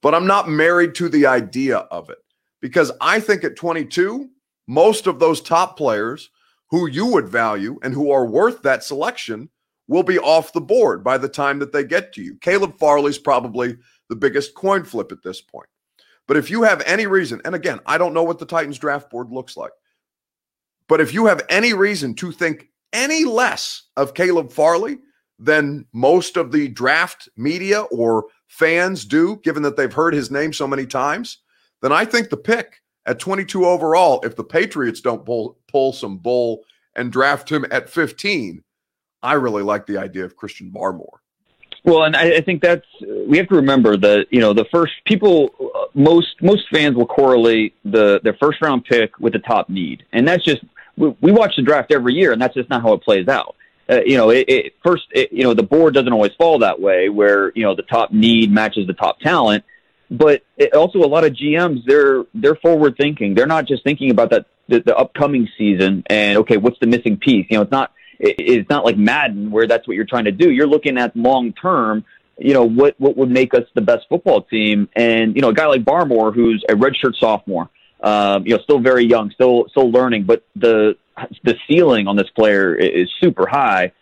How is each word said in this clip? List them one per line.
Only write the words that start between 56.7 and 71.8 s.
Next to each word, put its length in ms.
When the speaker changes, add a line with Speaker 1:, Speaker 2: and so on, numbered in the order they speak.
Speaker 2:
way 280
where, 480
you 80
know, 100
the 80
top 300
need 400
matches 340
the 60
top 260
talent. 460
But 320
it, 180
also 260
a 60
lot 180
of 100
G 220
Ms, 300
they're, 380
they're 220
forward 400
thinking. 380
They're 120
not 200
just 180
thinking 260
about 200
that, 160
the, 120
the 160
upcoming 600
season 500
and, 320
okay, 180
what's 220
the 80
missing 300
piece? 340
You 80
know, 40
it's 80
not, 220
it, 200
it's 320
not 140
like 120
Madden 540
where 160
that's 200
what 100
you're 100
trying 180
to 80
do. 180
You're 160
looking 320
at 180
long 360
term, 520